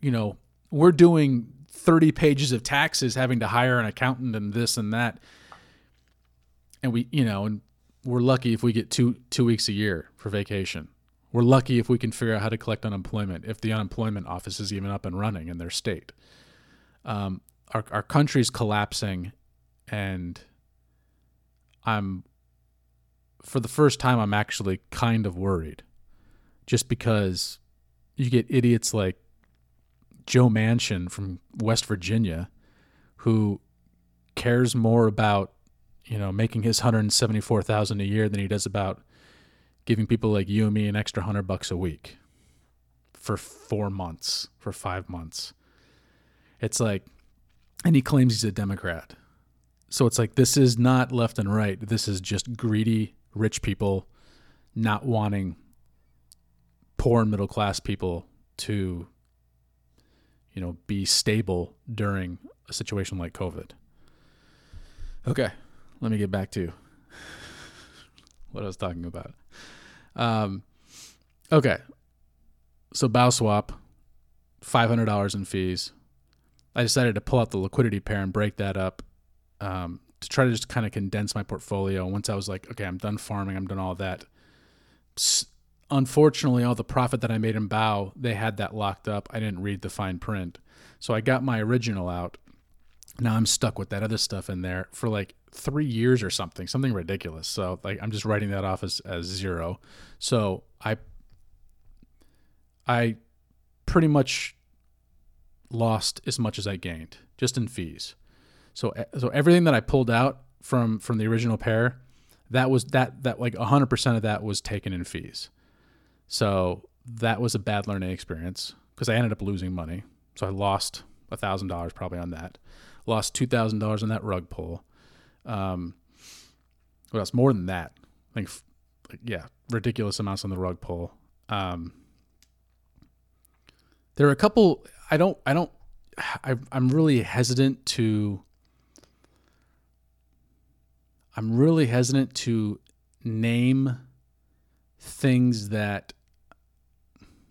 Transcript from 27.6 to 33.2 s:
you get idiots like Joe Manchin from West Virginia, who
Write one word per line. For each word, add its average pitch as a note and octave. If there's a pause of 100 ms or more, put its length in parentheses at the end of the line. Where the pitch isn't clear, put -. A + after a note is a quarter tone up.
you B2+
get A#2+
idiots A#2+
like G2 (1080)
Joe B2
Manchin A2
from F#2+ (200)
West A2+
Virginia, F#2+ (680)
who G#2+ (760)